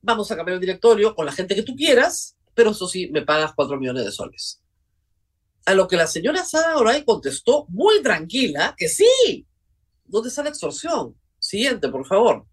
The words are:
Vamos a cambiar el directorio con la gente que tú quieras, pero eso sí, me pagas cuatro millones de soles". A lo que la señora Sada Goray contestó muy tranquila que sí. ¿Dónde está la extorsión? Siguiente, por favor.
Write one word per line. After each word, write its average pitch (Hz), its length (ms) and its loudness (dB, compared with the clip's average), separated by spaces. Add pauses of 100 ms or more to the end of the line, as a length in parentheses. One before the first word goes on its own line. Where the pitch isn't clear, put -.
Vamos 220 300 -2
a 202 40 -4
cambiar 170 200 -6
el 185 60 -6
directorio 208 520 4
con 160 120 -4
la 139 60 -6
gente 185 240 -6
que 196 80 -4
tú - 120 -10
quieras, 302 640 0 (160)
pero 226 180 4
eso 185 160 -8
sí, 180 240 -8
me 147 100 -2
pagas 151 320 -2
cuatro 139 240 -2
millones 127 280 -6
de 98 60 -8
soles". - 520 -14 (1000)
A 190 80 2
lo 190 140 4
que 185 100 0
la 160 100 4
señora 285 360 -2
Sada 320 320 0
Goray 269 280 2
contestó 220 680 0
muy 359 320 4
tranquila 185 760 -2
que 165 100 -4
sí. 466 580 4 (600)
¿Dónde 226 240 -4
está 285 120 -8
la 294 80 -4
extorsión? 285 680 -6 (240)
Siguiente, 214 500 -4
por 135 180 -8
favor. 202 460 2